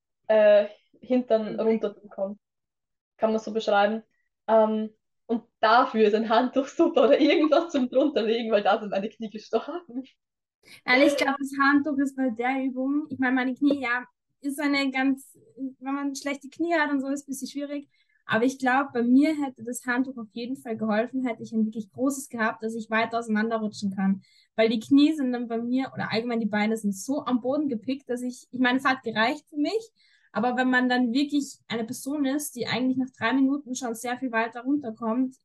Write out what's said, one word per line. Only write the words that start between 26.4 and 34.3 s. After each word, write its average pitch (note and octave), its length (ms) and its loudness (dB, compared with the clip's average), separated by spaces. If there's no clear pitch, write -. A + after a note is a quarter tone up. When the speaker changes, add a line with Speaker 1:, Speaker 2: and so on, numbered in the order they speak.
Speaker 2:
die G#3+ 60 -2
Beine G#3 320 0
sind G3+ 180 -4
so C#4 300 -4
am B3+ 160 0
Boden C#4+ 260 0
gepickt, B3 400 -6
dass B3 140 -6
ich, B3 280 -10
ich B3 100 -6
meine, B3+ 180 4
es C4 60 -6
hat C4 180 0
gereicht A3+ 480 -2
für D4+ 80 -10
mich, F#4 320 -2
aber A#3 240 0
wenn B3+ 140 0
man B3+ 180 4
dann B3 240 2
wirklich C#4+ 460 -2
eine A3+ 160 -4
Person C4+ 400 -6
ist, C#4 320 -4
die A#3 100 -6
eigentlich B3+ 320 -2
nach C4 200 -2
drei A3+ 140 -2
Minuten C4+ 440 0
schon A#3 180 -6
sehr B3 240 -8
viel B3+ 140 -6